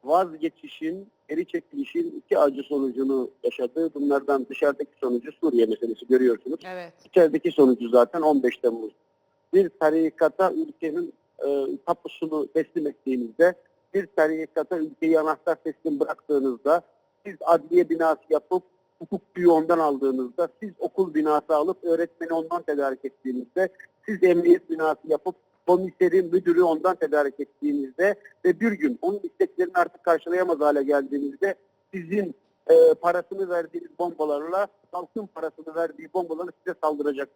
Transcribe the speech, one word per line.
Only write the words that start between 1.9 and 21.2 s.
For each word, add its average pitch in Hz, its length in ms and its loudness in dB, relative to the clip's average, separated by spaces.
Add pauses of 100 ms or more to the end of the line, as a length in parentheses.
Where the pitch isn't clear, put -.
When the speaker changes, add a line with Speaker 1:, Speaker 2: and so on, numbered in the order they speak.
Speaker 1:
iki - 140 0
acı 139 240 2
sonucunu 131 680 -2 (140)
yaşadı. 135 500 -4
Bunlardan 139 560 0
dışarıdaki 143 420 -2 (100)
sonucu 123 300 -4
Suriye 120 340 2
meselesi 110 420 -6
görüyorsunuz. 127 580 0
Speaker 2:
Evet. 180 280 -12 (120)
Speaker 1:
İçerideki 160 460 2
sonucu 123 380 4
zaten 120 320 4
on 151 220 2
beş 123 140 0
Temmuz. 113 360 -4 (600)
Bir 196 160 4
tarikata 160 840 0
ülkenin, 175 600 -6 (340)
e, 139 200 -2 (180)
tapusunu 156 600 -6
teslim 160 400 -4
ettiğinizde, 131 680 0 (400)
bir 190 120 -2
tarikata 160 720 -2
ülkeyi 160 420 0
anahtar 156 360 -2
teslim 151 440 -6
bıraktığınızda, 139 840 -2 (440)
siz 196 160 -14
adliye 165 480 2
binası 160 400 0
yapıp 165 340 -2 (360)
hukuk - 360 -10
büyüğü 175 140 4
ondan 165 300 4
aldığınızda, 135 680 -2 (100)
siz 208 200 -10
okul 180 340 -4
binası 151 420 0